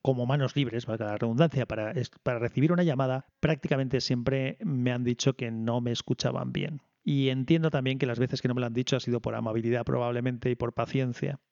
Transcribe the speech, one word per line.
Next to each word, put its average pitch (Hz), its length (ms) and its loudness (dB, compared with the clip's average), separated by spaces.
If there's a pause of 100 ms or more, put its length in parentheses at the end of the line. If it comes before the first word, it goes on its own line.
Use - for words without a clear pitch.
como 123 260 2
manos 135 280 2
libres, 120 320 -2
valga 110 200 -4
la 104 120 -4
redundancia, 120 480 2
para, 107 240 -4
es-, 120 200 -4 (120)
para 123 160 -2
recibir 127 320 2
una 175 140 2
llamada, 131 420 0 (140)
prácticamente 135 600 2
siempre 131 640 0
me 127 280 2
han 123 100 -2
dicho 123 320 2
que 120 160 -6
no 113 300 0
me 120 100 -2
escuchaban 127 640 -2
bien. 151 300 -4 (220)
Y 139 260 2
entiendo 156 400 2
también 135 280 0
que 131 80 0
las 120 140 -2
veces 127 200 0
que - 80 0
no 123 60 0
me 123 60 -2
lo 123 80 -2
han 117 60 -6
dicho 131 220 0
ha 123 40 0
sido 120 200 -2
por 113 140 -4
amabilidad 113 500 0
probablemente 123 680 -2
y 123 40 2
por 120 180 -4
paciencia. 131 680 -2 (120)